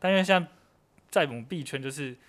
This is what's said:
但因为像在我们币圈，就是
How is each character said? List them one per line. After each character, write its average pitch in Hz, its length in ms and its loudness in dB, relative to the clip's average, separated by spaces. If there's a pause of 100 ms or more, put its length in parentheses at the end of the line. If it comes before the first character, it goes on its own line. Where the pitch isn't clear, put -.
但 185 100 0
因 190 60 4
为 185 80 4
像 185 200 4 (680)
在 165 160 4
我 127 60 -4
们 117 120 -10
币 156 180 -6
圈， 135 180 -8
就 135 100 -8
是 135 260 -8 (120)